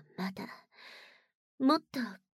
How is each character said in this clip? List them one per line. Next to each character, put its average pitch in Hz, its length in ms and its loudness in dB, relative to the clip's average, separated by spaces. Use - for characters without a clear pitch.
ま 190 160 -4
だ、 - 160 -10
も 277 180 6
っ - 20 4
と - 200 -8